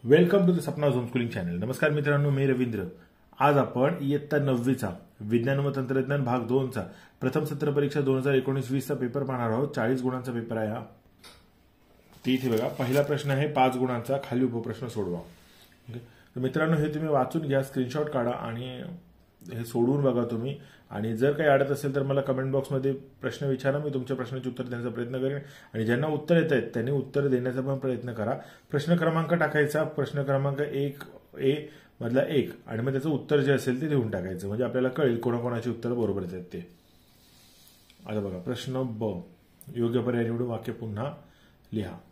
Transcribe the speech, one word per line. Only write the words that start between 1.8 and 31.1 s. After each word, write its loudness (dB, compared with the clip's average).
मित्रांनो, 2
मी 2
रवींद्र. 2
आज 6
आपण 2
इयत्ता 0
नववीचा 2
विज्ञान 2
व 0
तंत्रज्ञान 0
भाग 0
दोनचा 0
प्रथम 0
सत्र -2
परीक्षा 0
दोन 2
हजार 2
एकोणीस 0
वीसचा -2
paper -2
पाहणार -2
आहोत. 0
चाळीस 0
गुणांचा -4
paper -4
आहे -2
हा. -6
ते 2
इथे 0
बघा, 2
पहिला 0
प्रश्न -2
आहे 2
पाच 4
गुणांचा, -2
खाली 0
उपप्रश्न -4
सोडवा. -4
ओके? -18
तर -16
मित्रांनो, 2
हे 0
तुम्ही -2
वाचून 2
घ्या, 2
screenshot -2
काढा 0
आणि -8
हे -8
सोडवून 2
बघा 4
तुम्ही. -4
आणि -4
जर 4
काही 2
अडत 6
असेल -2
तर 0
मला 2
comment -2
बॉक्समध्ये 0
प्रश्न -8
विचारा, 0
मी -4
तुमच्या -4
प्रश्नाचे -6
उत्तर -8
देण्याचा -6
प्रयत्न -4
करेन. -2
आणि -2
ज्यांना 2
उत्तर 2
येत 4
आहेत 4
त्यांनी -2
उत्तर 0
देण्याचा 0
पण -2
प्रयत्न -4
करा. -2
प्रश्न 2
क्रमांक 2
टाकायचा, 2
प्रश्न -2
क्रमांक 0
एक -2